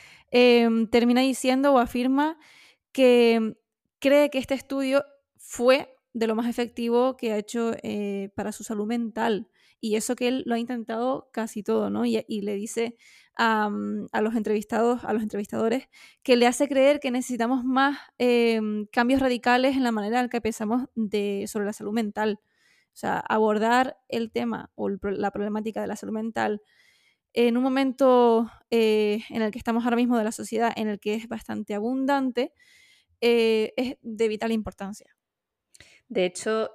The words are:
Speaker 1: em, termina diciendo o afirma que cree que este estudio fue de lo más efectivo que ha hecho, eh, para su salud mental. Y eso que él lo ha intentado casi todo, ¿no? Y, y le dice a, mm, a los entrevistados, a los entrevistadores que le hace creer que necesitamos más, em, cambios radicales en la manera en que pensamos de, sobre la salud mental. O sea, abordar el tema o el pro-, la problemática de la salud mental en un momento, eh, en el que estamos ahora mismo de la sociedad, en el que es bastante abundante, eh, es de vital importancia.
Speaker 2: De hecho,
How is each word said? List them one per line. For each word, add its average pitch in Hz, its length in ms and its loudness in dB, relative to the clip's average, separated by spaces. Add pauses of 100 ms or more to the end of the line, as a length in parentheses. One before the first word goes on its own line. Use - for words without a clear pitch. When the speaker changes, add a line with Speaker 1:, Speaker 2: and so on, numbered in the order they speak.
(300)
Speaker 1:
em, 233 560 4
termina 240 360 4
diciendo 262 520 2
o 262 40 6
afirma 262 600 0 (540)
que 233 640 4 (420)
cree 285 320 4
que 277 80 -4
este 262 160 -4
estudio 269 500 -2 (320)
fue - 600 0 (160)
de 226 160 -2
lo 220 80 0
más 233 120 -2
efectivo 240 680 -2
que 226 160 -4
ha 208 40 -2
hecho, 226 460 -4
eh, 202 540 -6
para 208 160 -6
su - 100 -16
salud 208 240 -6
mental. 220 640 -4 (320)
Y 214 160 -2
eso 220 180 -2
que 247 140 -2
él 262 180 -2
lo 240 80 -2
ha 233 60 -2
intentado 233 720 -6
casi 220 320 -8
todo, 220 260 -2
¿no? 214 160 -2
Y, 226 220 -2
y 214 140 -6
le 202 120 -6
dice 233 420 -6 (400)
a, 220 320 2
mm, 208 440 -6
a 226 80 -2
los 220 160 -2
entrevistados, 220 680 0
a - 80 -4
los 247 120 -2
entrevistadores 220 640 -4 (340)
que 254 140 4
le 240 100 6
hace 247 220 2
creer 277 320 4
que 277 100 -4
necesitamos 247 540 -2
más, 269 340 0 (180)
em, 226 760 0
cambios 247 280 2
radicales 254 560 2
en 269 60 2
la 240 80 2
manera 220 300 -2
en 247 80 -2
que 233 120 -4
pensamos 226 440 -2 (100)
de, 202 540 -4
sobre 208 180 -4
la 208 60 -4
salud 208 200 -8
mental. 214 460 -2 (540)
O - 40 -20
sea, - 220 -4
abordar 220 800 0 (120)
el 226 220 -4
tema 233 460 -6
o 208 120 -4
el 196 120 -4
pro-, 202 100 -6
la 196 220 -2
problemática 208 480 -4
de 208 80 -6
la 202 80 -8
salud 202 160 -10
mental 220 500 -4 (720)
en 233 200 4
un 247 80 2
momento, 254 840 4 (220)
eh, 214 580 2
en 226 140 -4
el 214 80 0
que 220 80 -12
estamos 233 240 -2
ahora 233 140 0
mismo 247 200 2
de 226 60 2
la 214 80 -2
sociedad, 226 460 -2
en 214 100 -4
el 208 140 -6
que 208 140 -4
es 226 120 -8
bastante 220 480 -10
abundante, 262 800 -2 (680)
eh, 226 560 2
es 254 260 -4
de 226 260 -2
vital 214 240 -2
importancia. 202 640 -8 (920)
Speaker 2:
De 190 200 -2
hecho, 220 480 -4